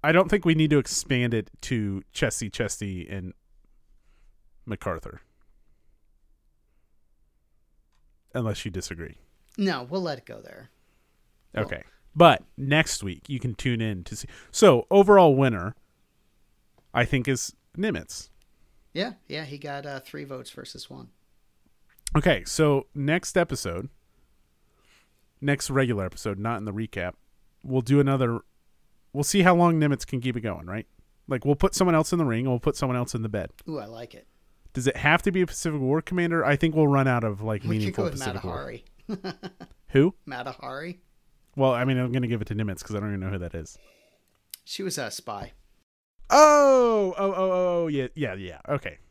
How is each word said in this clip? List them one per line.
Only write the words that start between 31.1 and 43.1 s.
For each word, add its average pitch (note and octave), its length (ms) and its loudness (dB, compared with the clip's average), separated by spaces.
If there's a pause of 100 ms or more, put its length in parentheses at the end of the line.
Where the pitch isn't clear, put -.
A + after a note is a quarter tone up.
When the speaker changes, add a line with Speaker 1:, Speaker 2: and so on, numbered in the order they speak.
Speaker 1:
Like, C3+ 180 -4
we'll C#3+ 100 4
put - 180 2
someone F3+ 200 4
else D#3 180 2
in F3 60 0
the D#3+ 80 2
ring, A#2 140 0
and C3 100 -2
we'll B2 100 0
put - 160 -2
someone B2+ 200 -2
else A#2+ 180 -4
in A#2 80 -4
the A2 80 -6
bed. G2+ 200 -4 (160)
Speaker 2:
Ooh, D3+ 120 -8
I G#2 80 -12
like A#2 280 -18
it. - 120 -20 (480)
Speaker 1:
Does B2 120 -2
it C3+ 120 0
have D#3 240 4
to G3 100 0
be F#3 80 2
a F3 60 2
Pacific D3+ 340 -4
War C#3 220 0
commander? E3+ 420 -2
I C#3+ 120 2
think D#3+ 180 0
we'll D#3 140 6
run C#3 200 4
out A#2+ 160 0
of, G#2 160 -4
like, A2 220 -4
Speaker 2:
We A2 60 -6
could - 100 -2
Speaker 1:
meaningful G2+ 260 -2
Speaker 2:
go E3 60 -2
with C#3 100 -8
Speaker 1:
Pacific B2 240 -8
War. - 100 -8 (540)
Speaker 2:
Mata F#3 140 -10
Hari. F#3+ 60 -10 (360)
<laughs> - 240 -20
Speaker 1:
Who? D3 260 4 (120)
Speaker 2:
Mata B2+ 240 -12 (100)
Hari. D3 400 -12 (540)
Speaker 1:
Well, C3 180 2
I B2 120 0
mean, C3 140 0
I'm B2+ 140 -2
gonna B2 160 -2
give A2+ 120 -2
it G#2+ 80 -6
to A2 60 -6
Nimitz G#2 280 -4
'cause G#2+ 140 -8
I G2+ 40 -4
don't G#2 100 -4